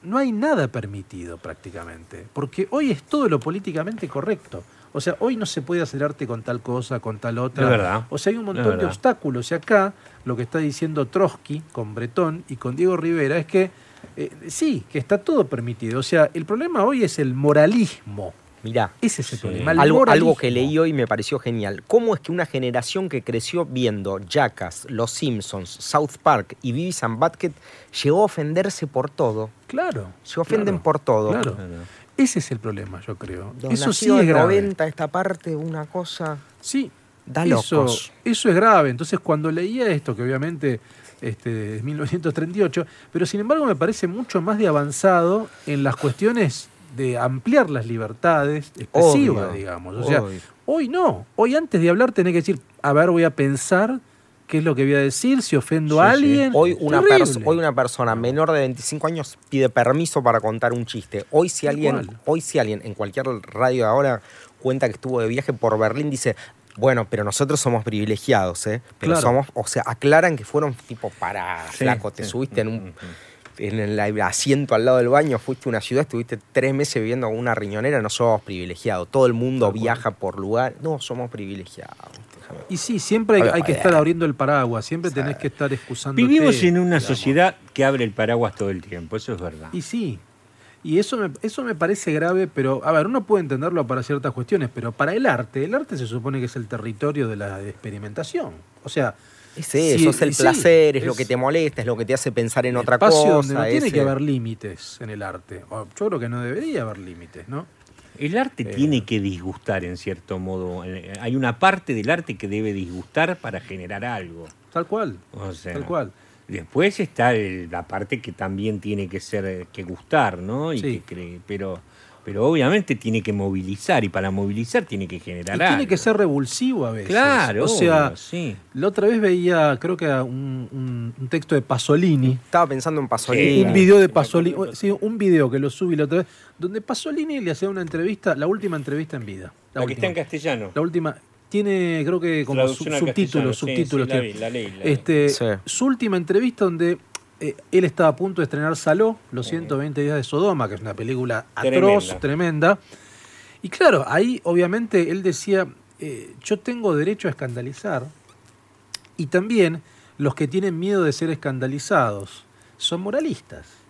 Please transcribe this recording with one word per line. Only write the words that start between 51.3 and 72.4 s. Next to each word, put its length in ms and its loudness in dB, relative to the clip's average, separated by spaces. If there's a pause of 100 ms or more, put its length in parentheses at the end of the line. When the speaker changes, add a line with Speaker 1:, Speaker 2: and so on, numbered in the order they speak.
Speaker 1:
Hoy 180 2
antes 280 0
de 80 4
hablar 240 2
tenés 180 2
que 80 2
decir, 200 -2 (220)
"A 120 2
ver, 160 6
voy 160 4
a 60 4
pensar 680 2 (480)
qué 120 0
es 40 0
lo 120 2
que 100 2
voy 80 4
a 60 6
decir, 420 2
si 160 0
ofendo 380 0
Speaker 3:
Sí, 60 6
Speaker 1:
a 40 10
Speaker 3:
sí. 80 8
Speaker 1:
alguien". 400 4
Speaker 3:
Hoy 260 6
una 220 4
Speaker 1:
Terrible. 240 8
Speaker 3:
pers-, 180 -2
hoy 140 4
una 180 2
persona 400 0
menor 380 0
de 80 2
veinticinco 460 -4
años 300 -6 (120)
pide 180 4
permiso 560 2
para 160 4
contar 320 0
un 140 -4
chiste. 460 -8
Hoy 180 4
si 160 -6
Speaker 1:
Tal 100 0
Speaker 3:
alguien, 200 0
Speaker 1:
cual. 300 -8
Speaker 3:
hoy 140 0
si 200 -2
alguien 260 -2
en 80 -10
cualquier 320 -6 (160)
radio 420 0
de 60 2
ahora 320 2 (400)
cuenta 260 0
que 60 -2
estuvo 260 -4
de 80 0
viaje 240 -2
por 260 0
Berlín, 320 0
dice, 280 -2 (400)
"Bueno, 320 2
pero 160 -2
nosotros 340 0
somos 240 0
privilegiados, 840 0
¿eh?". 140 -4 (180)
Pero 140 0
Speaker 1:
Claro. 80 2
Speaker 3:
somos, 320 2
o 140 -6
sea, 180 -2
aclaran 520 4
que 80 -10
fueron 300 -2
tipo, 440 -10
"Pará, 520 -6
Speaker 2:
Sí, 80 -14
Speaker 3:
flaco, 320 0
te 120 -10
Speaker 2:
sí. 60 -6
Speaker 3:
subiste 320 -4